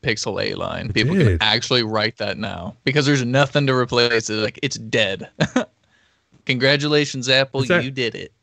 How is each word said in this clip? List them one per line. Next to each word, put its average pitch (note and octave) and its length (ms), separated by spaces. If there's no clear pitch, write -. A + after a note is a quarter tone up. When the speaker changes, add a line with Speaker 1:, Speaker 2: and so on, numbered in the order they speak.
Speaker 1:
Pixel G#2 400
A G2+ 140
line. F2 300
Speaker 2:
It F#2 80
Speaker 1:
People B2+ 200
Speaker 2:
did. A2+ 240
Speaker 1:
can A2 100
actually A#2 360
write A2 320
that G2+ 220
now F#2+ 460
because C#3 220
there's C#3 180
nothing C#3 440
to C3 60
replace A#2+ 540
it. A2 60
Like, G#2+ 280
it's C3+ 160
dead. G#2+ 500
<laughs> B3+ 120
Congratulations, C#3 840
Apple. C3 340
Speaker 2:
Is - 60
that F3 160
Speaker 1:
You C3+ 60
did B2+ 240
it. - 180